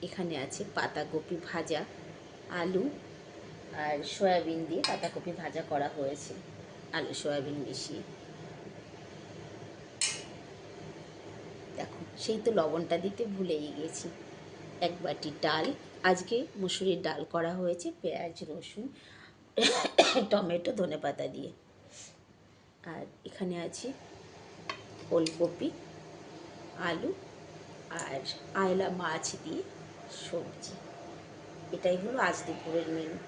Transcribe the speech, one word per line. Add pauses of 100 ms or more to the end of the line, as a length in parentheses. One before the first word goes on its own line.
এখানে
আছে (120)
পাতাকপি
ভাজা, (680)
আলু (920)
আর
সয়াবিন
দিয়ে
পাতাকপি
ভাজা
করা
হয়েছে, (600)
আলু
সয়াবিন
মিশিয়ে। (3750)
দেখো, (180)
সেই
তো
লবণটা
দিতে
ভুলেই
গেছি। (760)
এক
বাটি (120)
ডাল, (380)
আজকে (200)
মুসুরির
ডাল (100)
করা
হয়েছে (140)
পেঁয়াজ, (140)
রসুন, (720)
<coughs>
টমেটো,
ধনেপাতা
দিয়ে। (1300)
আর (200)
এখানে
আছে (1200)
ওলকপি, (1080)
আলু (800)
আর (340)
আয়লা
মাছ (180)
দিয়ে (600)
সবজি। (1000)
এটাই
হলো
আজ (100)
দুপুরের
মেনু। (100)